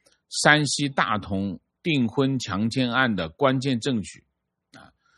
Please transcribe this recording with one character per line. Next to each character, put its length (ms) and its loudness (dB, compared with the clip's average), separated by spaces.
山 360 4
西 220 -2
大 300 -2
同 420 -4
订 240 2
婚 320 0
强 300 -2
奸 200 -2
案 240 2
的 140 -2
关 320 2
键 200 -2
证 220 -2
据 220 -14
啊。 200 -20